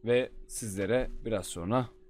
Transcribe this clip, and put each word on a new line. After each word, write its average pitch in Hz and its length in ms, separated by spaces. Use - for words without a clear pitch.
ve 120 260
sizlere 110 640
biraz 104 200
sonra 113 440